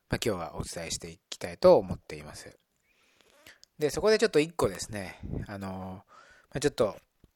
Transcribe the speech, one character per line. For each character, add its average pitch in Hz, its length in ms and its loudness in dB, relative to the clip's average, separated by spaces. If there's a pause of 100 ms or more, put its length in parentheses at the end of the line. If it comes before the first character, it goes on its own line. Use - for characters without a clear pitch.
(120)
ま 123 40 -2
あ、 - 60 -2
今 104 140 0
日 87 40 -6
は 82 160 -6
お 98 60 -6
伝 98 260 -8
え - 20 -6
し - 80 -6
て 87 100 -12
い 82 100 -16 (120)
き - 80 -10
た - 120 -8
い - 60 -12
と 180 220 8
思 95 160 -2
っ - 40 -10
て - 180 -14
い 151 60 -14
ま 117 120 -16
す。 - 240 -18 (1200)
で、 151 100 2
そ 151 140 -2
こ 208 80 6
で 220 80 6
ち 220 80 4
ょ - 20 4
っ - 20 0
と 151 100 4
一 165 120 0
個 120 160 2
で 87 100 -4
す - 140 -10
ね、 95 260 -8 (280)
あ 104 100 -10
の 98 120 -8
ー、 95 40 -8
ま 92 320 -10 (520)
あ、 139 40 -4
ち 143 80 2
ょ - 20 0
っ - 40 -16
と 104 240 2 (380)